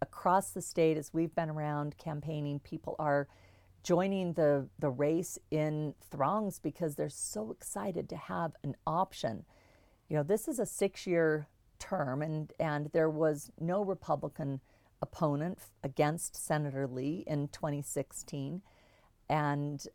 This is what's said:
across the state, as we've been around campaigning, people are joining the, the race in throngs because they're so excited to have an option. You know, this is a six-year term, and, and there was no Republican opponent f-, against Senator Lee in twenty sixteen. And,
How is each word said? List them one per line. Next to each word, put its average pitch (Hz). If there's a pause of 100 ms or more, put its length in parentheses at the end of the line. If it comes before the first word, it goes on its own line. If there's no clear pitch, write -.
across -
the 175
state, 160
as 151
we've 165
been 165
around 151
campaigning, 147
people -
are 143 (560)
joining 185
the, 143 (120)
the 147
race 151 (140)
in 151 (160)
throngs 190
because 151
they're 151
so 220
excited 190
to 202
have 170 (120)
an 139 (100)
option. 156 (640)
You 156
know, 147
this 202
is 254
a 214
six-year 165 (320)
term, 143
and, 156
and 147
there 160
was 151
no 180
Republican 147 (400)
opponent 151
f-, - (140)
against 147
Senator 139
Lee 139
in 147
twenty 143
sixteen. 143 (680)
And, 143